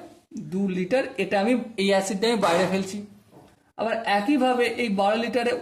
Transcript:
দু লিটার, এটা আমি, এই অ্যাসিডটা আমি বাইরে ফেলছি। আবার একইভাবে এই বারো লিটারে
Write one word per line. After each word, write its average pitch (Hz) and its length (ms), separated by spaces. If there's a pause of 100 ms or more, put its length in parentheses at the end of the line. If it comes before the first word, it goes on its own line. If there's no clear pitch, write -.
(380)
দু 190 300
লিটার, 185 360 (120)
এটা 196 240
আমি, 220 120 (240)
এই 196 120
অ্যাসিডটা 196 400
আমি 240 80
বাইরে 185 340
ফেলছি। 196 360 (720)
আবার 226 180 (120)
একইভাবে 240 600
এই 233 220
বারো 202 280
লিটারে 233 460